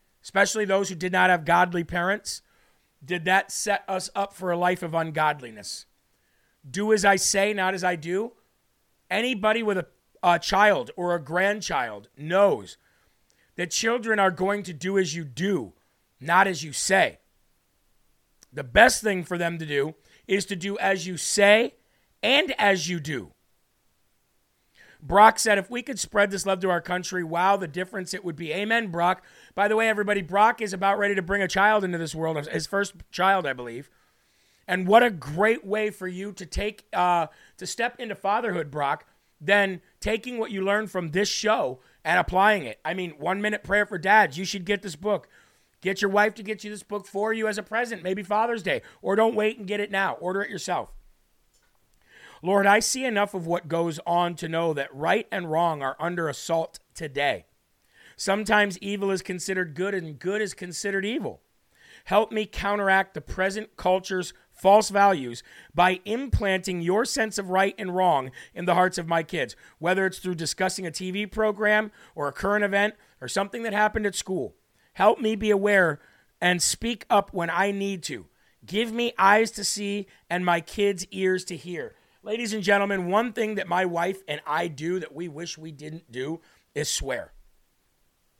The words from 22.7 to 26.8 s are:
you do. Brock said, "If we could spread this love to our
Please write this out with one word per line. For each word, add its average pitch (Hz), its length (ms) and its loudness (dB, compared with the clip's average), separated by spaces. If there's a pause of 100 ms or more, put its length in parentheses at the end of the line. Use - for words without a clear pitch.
you 175 120 -4
do. 131 320 -8 (1700)
Brock 202 360 8
said, 214 180 4
"If 190 140 -2
we 247 120 -6
could 247 160 -8
spread 202 320 2
this 190 140 -4
love 190 160 0
to 185 80 0
our 175 140 0